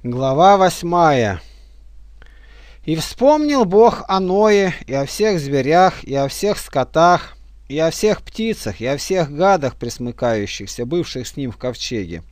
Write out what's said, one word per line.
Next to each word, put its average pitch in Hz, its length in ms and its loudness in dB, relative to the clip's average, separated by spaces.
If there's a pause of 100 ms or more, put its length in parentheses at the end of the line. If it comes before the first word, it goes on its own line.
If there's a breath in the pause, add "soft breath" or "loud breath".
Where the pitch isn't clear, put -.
Глава 135 540 4
восьмая. 170 840 2 (1400 soft breath)
И 160 100 -2
вспомнил 285 680 2
Бог 208 420 4
о 190 120 0
Ное, 196 540 2 (120)
и - 80 -8
о 139 120 -2
всех 208 340 -2
зверях, 143 640 2
и 123 120 -8
о 139 120 0
всех 196 320 -4
скотах, 160 760 0 (320)
и 139 100 -8
о 160 140 0
всех 214 300 0
птицах, 220 580 -6
и 113 60 -8
о 139 100 -2
всех 160 360 -2
гадах, 160 440 2
пресмыкающихся, 120 1120 -6
бывших 135 420 -6
с - 80 -16
ним 135 160 -8
в - 60 -14
ковчеге. 98 760 -8